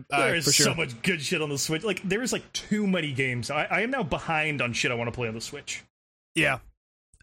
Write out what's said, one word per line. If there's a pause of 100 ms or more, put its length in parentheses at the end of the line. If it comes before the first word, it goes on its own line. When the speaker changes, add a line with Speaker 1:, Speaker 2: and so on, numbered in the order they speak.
(120)
Speaker 1:
uh,
Speaker 2:
there
is
Speaker 1:
for
sure.
Speaker 2:
so
much
good
shit
on
the
Switch.
Like,
there
is,
like,
too
many
games.
I,
I
am
now
behind
on
shit
I
wanna
play
on
the
Switch. (520)
Speaker 1:
Yeah. (640)